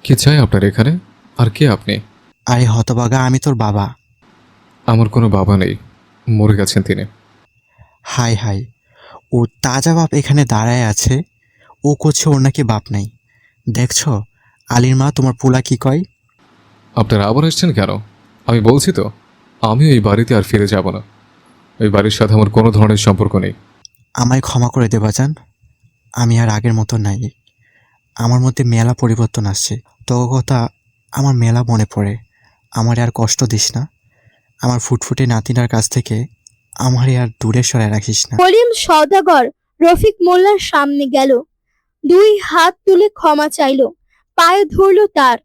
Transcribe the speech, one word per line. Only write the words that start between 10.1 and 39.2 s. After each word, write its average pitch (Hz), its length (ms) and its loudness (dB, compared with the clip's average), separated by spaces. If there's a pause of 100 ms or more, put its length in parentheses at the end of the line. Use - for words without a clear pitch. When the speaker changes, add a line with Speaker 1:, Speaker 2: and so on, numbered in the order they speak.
Speaker 2:
এখানে 143 300 0
দাঁড়ায় 120 400 -2
আছে, 123 380 -2 (640)
ও 143 100 0
করছে - 360 -2
ওর 139 80 2
নাকি 139 240 0
বাপ 110 280 -2
নাই। 101 200 -6 (640)
দেখছো 120 480 -4 (480)
আলীর 127 260 2
মা 135 200 0
তোমার 131 160 0 (100)
পোলা 131 200 2
কি 131 140 -4
কয়? 139 260 -2 (920)
Speaker 1:
আপনারা 107 300 0
আবার 123 200 0
আসছেন - 280 0
কেন? 98 180 -2 (560)
আমি 117 140 2
বলছি 123 320 2
তো, 98 180 -4 (500)
আমিও 120 280 2
এই 127 120 4
বাড়িতে 110 340 0
আর 104 80 2
ফিরে 101 240 0
যাব 95 240 -2
না। 101 120 -10 (800)
এই 107 80 2
বাড়ির 104 220 2
সাথে 107 240 0
আমার 104 160 4
কোনো 113 220 4
ধরনের 107 240 4
সম্পর্ক 101 400 0
নেই। 95 160 -2 (640)
Speaker 2:
আমায় 127 260 0
ক্ষমা 120 280 -2
করে 120 200 0
দে 110 100 0
বাজান, 131 360 0 (800)
আমি 117 260 0
আর 117 100 2
আগের 110 260 -2
মতো 110 220 -2
নাই। 104 340 -4 (840)
আমার 120 260 0
মধ্যে 127 240 0
মেলা 117 300 2
পরিবর্তন 113 520 -2
আসছে। 101 300 -6 (300)
তোর 123 320 -2
কথা 123 300 -2 (440)
আমার 139 220 0
মেলা 117 280 0
মনে 113 220 0 (100)
পড়ে। 104 220 -4 (540)
আমারে 117 320 -2
আর 117 120 -2
কষ্ট - 300 -2
দিস - 320 -4
না। 135 100 -6 (760)
আমার 123 180 -2
ফুটফুটে 123 460 -4
নাতিনার 120 420 -2
কাছ 110 200 -2
থেকে 117 360 -4 (540)
আমারে 127 400 0
আর 123 100 -2 (140)
দূরে 113 200 0
সরায় 113 280 -2
রাখিস 107 420 -4
না। - 40 -6
Speaker 3:
করিম 427 400 2
সওদাগর 311 760 2 (320)